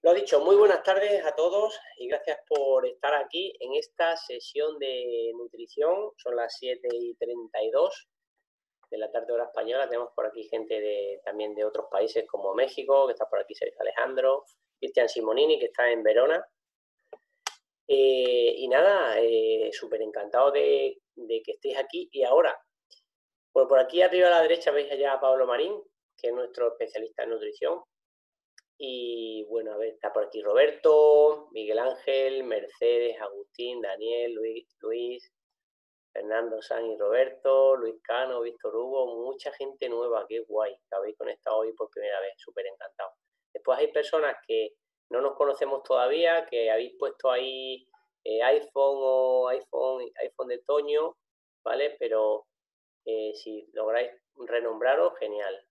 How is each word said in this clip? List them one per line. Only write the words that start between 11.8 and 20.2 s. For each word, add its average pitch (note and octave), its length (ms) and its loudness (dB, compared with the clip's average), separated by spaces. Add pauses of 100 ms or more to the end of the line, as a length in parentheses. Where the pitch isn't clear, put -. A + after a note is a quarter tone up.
países A2 360 0
como G2 260 -6
México, C3+ 540 2
que A#2+ 80 -2
está - 160 -6
por G2+ 100 -2
aquí G#2+ 140 -10
Sergio - 260 -8
Alejandro, C3 640 0 (340)
Cristian B2+ 300 0
Simonini, B2+ 500 2
que B2 80 -2
está B2 240 0
en A2+ 120 0
Verona. B2+ 440 4 (1400)
Eh, B2+ 680 4
y B2+ 100 -4
nada, D3 500 4
eh, A2 540 2
súper A2+ 300 -6
encantado G#2+ 480 0